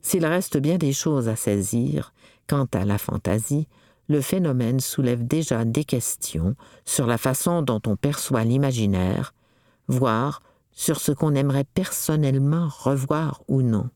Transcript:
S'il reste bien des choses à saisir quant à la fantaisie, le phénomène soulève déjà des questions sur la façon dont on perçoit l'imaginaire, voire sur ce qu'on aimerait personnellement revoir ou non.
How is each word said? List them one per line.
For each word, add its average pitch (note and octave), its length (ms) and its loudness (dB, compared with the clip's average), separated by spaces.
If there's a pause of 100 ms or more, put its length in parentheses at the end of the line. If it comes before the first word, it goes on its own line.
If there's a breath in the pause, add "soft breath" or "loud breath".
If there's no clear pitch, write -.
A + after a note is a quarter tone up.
S'il E3+ 240 0
reste E3+ 320 0
bien D3+ 200 2
des D3 160 0
choses C3+ 340 0
à A2 80 0
saisir A#2 760 -2 (340 soft breath)
quant C#3 260 0
à G2 120 0
la G2+ 120 2
fantaisie, A2 680 -2 (400 soft breath)
le D3 140 2
phénomène C3 580 0
soulève A#2+ 480 -2
déjà C3 380 0
des A#2 180 0
questions G2+ 720 -2 (300 loud breath)
sur - 200 -2
la A#2 120 2
façon E3 440 0
dont A#2+ 240 0
on G#2+ 100 2
perçoit C3+ 480 0
l'imaginaire, A2+ 920 2 (540 soft breath)
voire B2+ 540 0 (300 soft breath)
sur - 280 -2
ce - 120 0
qu'on D3 240 2
aimerait C#3 380 0
personnellement D3+ 960 0
revoir C#3 760 -2
ou C3+ 140 2
non. A#2+ 340 0